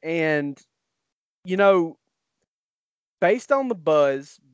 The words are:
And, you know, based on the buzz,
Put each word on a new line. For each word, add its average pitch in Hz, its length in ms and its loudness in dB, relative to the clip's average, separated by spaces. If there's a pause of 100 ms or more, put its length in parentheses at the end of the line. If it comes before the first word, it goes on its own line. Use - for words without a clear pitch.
And, 156 580 -4 (840)
you 185 120 -6
know, 190 420 2 (1200)
based 220 320 0
on 269 160 -2
the 240 60 -4
buzz, 147 640 -2 (160)